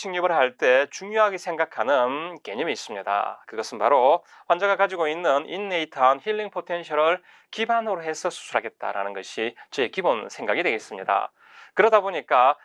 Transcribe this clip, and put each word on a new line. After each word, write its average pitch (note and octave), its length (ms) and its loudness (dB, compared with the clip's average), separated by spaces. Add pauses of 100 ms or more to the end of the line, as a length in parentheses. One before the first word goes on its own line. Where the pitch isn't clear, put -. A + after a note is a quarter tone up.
식립을 F3+ 300 -2
할 C3 260 2
때 C3+ 320 4
중요하게 G#3 480 0
생각하는 D3+ 1040 -2
개념이 B2 280 -6
있습니다. G2+ 760 -6
그것은 A2+ 320 -8
바로 C3 460 4 (240)
환자가 F#3+ 280 2
가지고 F3 320 0
있는 D#3 400 0
인네이트한 D#3 760 0
힐링 G#3+ 280 -4
포텐셜을 F3 720 0 (300)
기반으로 A3 500 -2
해서 D#3+ 280 -4
수술하겠다라는 G#2 840 -6
것이 A2 420 -6 (140)
저의 B2 220 -2
기본 C3 380 -2
생각이 A#2 340 -2
되겠습니다. G#2 680 -2 (440)
그러다 G#3+ 260 6
보니까 D3 640 2